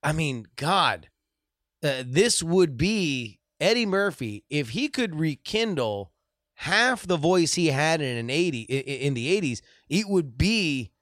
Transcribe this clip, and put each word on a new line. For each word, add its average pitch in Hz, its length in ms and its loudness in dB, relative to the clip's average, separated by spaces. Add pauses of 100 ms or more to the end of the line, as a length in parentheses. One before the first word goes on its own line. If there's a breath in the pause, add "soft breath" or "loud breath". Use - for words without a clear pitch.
I 147 100 0
mean, 139 340 -4 (100)
God, 143 520 0 (760)
uh, 131 200 -2
this 170 380 2
would 165 340 2
be 147 600 -2 (220)
Eddie 226 260 2
Murphy. 185 640 -2
If 143 200 -2
he 262 180 -4
could 190 320 -4
rekindle 147 920 -2 (440)
half 214 520 0
the 175 100 2
voice 170 380 2
he 170 140 2
had 151 320 2
in 127 160 -2
an 117 120 -4
eighty, 139 400 -2
i-, 127 60 -2
i-, 135 320 -4
in 139 80 0
the 120 140 -4
eighties, 160 340 0 (260 soft breath)
it 196 200 0
would 156 280 0
be 156 540 0 (120)